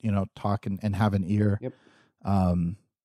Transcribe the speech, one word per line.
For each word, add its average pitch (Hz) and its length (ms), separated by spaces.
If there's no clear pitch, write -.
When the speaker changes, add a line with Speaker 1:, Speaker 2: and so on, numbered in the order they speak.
Speaker 1:
you 113 100
know, 98 240
talk 104 320
and, 98 160
and 104 140
have 104 180
an 98 120
ear. 104 360
Speaker 2:
Yep. 127 100
Speaker 1:
Um, 90 520